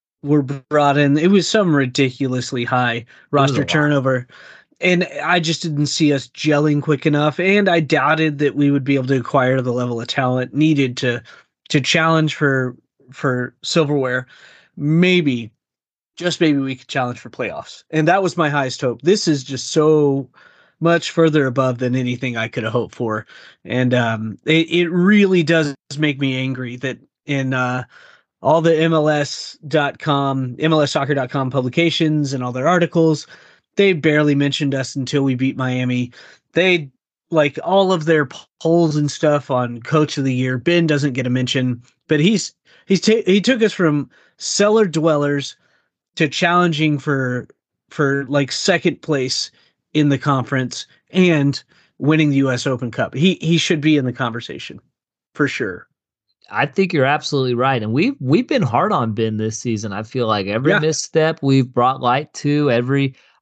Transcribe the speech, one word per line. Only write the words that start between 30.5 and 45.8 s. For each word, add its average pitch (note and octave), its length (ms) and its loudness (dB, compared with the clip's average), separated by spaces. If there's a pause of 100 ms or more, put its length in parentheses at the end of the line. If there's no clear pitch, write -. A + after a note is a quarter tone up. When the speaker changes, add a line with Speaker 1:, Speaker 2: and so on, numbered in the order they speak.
Speaker 1:
M D#3+ 140 0
L D#3 100 4
S C#3 80 0
soccer C#3+ 240 0
dot C3 160 -2
com C3+ 180 -2
publications D3 840 0
and B2+ 80 -4
all B2 100 -6
their B2+ 160 -2
articles, E3 580 2 (500)
they G3 160 4
barely D3+ 420 2
mentioned C#3+ 400 -2
us C3+ 200 -6
until C#3 280 -2
we C3+ 140 0
beat C3 200 -2
Miami. B2+ 560 -2 (400)
They, F3 380 0 (400)
like, D3+ 340 0
all F#3+ 280 4
of E3 120 -2
their D#3 220 2
p-, - 100 -14 (240)
polls E3 360 2
and D3 140 0
stuff D3 400 0
on A#2+ 300 -2
Coach D3+ 380 0
of C#3 60 0
the C3 100 0
Year, B2+ 240 -2
Ben E3+ 280 2
doesn't D3 280 0
get B2+ 120 -4
a B2 40 -2
mention, B2+ 520 -2 (260)
but D3+ 120 2
he's, F#3+ 320 2 (340)
he's F#3+ 140 2
ta-, A3 260 2
he G3 140 4
took A3+ 220 0
us G#3 100 2
from D3 380 0 (280)
cellar G#3+ 480 2
dwellers D3 680 0 (600)